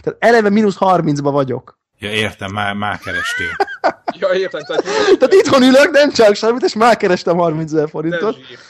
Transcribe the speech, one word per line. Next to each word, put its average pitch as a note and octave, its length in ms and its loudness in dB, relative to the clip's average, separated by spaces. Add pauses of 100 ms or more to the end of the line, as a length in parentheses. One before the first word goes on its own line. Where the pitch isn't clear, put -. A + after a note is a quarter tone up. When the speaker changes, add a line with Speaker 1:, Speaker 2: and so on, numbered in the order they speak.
Speaker 1:
tehát - 180 -6
eleve A3 320 4
mínusz G3+ 260 2
harmincba D#3+ 540 0
vagyok. C3+ 440 -4 (240)
Speaker 2:
Ja, G2+ 120 -8
értem, G#2 420 -4
már, G2+ 220 -4
már G2+ 240 -4
kerestél. - 500 -6 (320)
Speaker 3:
<laughs> - 140 -4 (260)
Ja, F#3+ 140 -2
értem, F3+ 300 -6
tehát - 180 -4 (360)
Speaker 1:
Tehát - 160 0
itthon D4 280 4
ülök, C4 280 4
nem C#4+ 200 2
csinálok G#3 260 4
semmit, A#3 260 -2
és F#4 120 -2
már A3 220 2
kerestem F3+ 400 -2
harmincezer D#3+ 440 -2
Speaker 3:
Nem D3 100 0
Speaker 1:
forintot. E3 440 -6
Speaker 3:
zsír. B2+ 240 -20 (120)